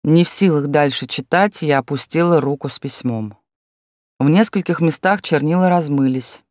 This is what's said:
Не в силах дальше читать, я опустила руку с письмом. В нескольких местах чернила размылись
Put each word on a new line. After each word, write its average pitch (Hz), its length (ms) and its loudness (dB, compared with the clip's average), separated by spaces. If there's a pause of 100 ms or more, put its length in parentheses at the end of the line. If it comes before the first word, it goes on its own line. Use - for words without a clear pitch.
Не 170 220 4
в - 40 -8
силах 151 380 0
дальше 143 400 0
читать, 185 540 -2
я 147 160 2
опустила 156 640 0
руку 139 260 -4
с - 120 -10
письмом. 113 580 -6 (840)
В 139 100 -2
нескольких 180 520 0
местах 185 400 0
чернила 165 480 2
размылись 139 800 -2